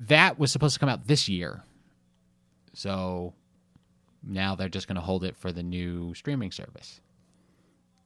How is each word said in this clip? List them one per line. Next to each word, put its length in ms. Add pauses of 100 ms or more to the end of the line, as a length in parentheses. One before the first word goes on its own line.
that 380
was 140
supposed 220
to 60
come 100
out 160
this 240
year. 320 (1120)
So 580 (880)
now 320
they're 140
just 200
gonna 120
hold 240
it 100
for 160
the 120
new 500
streaming 400
service. 480 (1040)